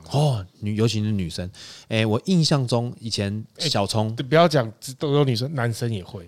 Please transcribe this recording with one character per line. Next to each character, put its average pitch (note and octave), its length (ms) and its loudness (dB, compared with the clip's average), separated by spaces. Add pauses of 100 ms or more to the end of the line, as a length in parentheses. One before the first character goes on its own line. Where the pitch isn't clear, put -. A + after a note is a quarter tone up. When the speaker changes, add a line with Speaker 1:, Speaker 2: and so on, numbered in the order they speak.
(120)
Speaker 1:
哦， C3+ 340 0 (140)
女-， G#2+ 160 -4
尤 A2+ 120 4
其 G#2+ 140 0
是 G#2+ 100 0
女 F#2+ 160 -2
生。 F2+ 220 -8 (380)
哎， A2 180 2
我 G#2+ 200 2
印 F3 200 4
象 C#3 220 2
中 A#2+ 320 -2
以 A2+ 100 -10
前 G#2 340 -2 (140)
小 A2+ 300 0
聪 A2 300 0
Speaker 2:
哎， D3 60 -6
不 C3 120 0
要 E3+ 120 8
讲， B2 240 0 (280)
都 C#3+ 140 0
有 D3 100 6
女 C3 120 2
生， B2+ 200 -4
男 A#2 180 0
生 A#2 180 -4
也 F#2+ 120 -4
会。 F2+ 240 -14